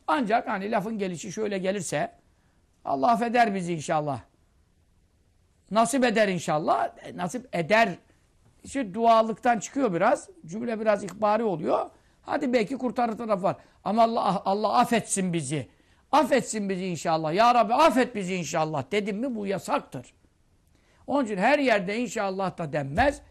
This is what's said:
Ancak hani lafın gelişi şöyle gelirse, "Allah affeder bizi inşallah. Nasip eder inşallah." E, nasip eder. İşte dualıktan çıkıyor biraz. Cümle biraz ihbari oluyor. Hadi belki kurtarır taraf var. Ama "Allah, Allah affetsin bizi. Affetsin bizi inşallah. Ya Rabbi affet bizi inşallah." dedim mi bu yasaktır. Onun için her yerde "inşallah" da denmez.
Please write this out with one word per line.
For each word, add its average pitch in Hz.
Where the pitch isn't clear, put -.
Ancak 247
hani 208
lafın 220
gelişi 185
şöyle 202
gelirse, 180
"Allah 262
affeder 233
bizi 175
inşallah. 147
Nasip 233
eder 220
inşallah." 180
E, 127
nasip 180
eder. 208
İşte 220
dualıktan 226
çıkıyor 240
biraz. 202
Cümle 220
biraz 208
ihbari 214
oluyor. 190
Hadi 277
belki 247
kurtarır 233
taraf 214
var. 170
Ama 214
"Allah, 226
Allah 208
affetsin 220
bizi. 147
Affetsin 247
bizi 190
inşallah. 160
Ya 226
Rabbi 226
affet 254
bizi 190
inşallah." 156
dedim 208
mi 247
bu 208
yasaktır. 190
Onun 277
için 208
her 247
yerde 214
"inşallah" 196
da 156
denmez. 160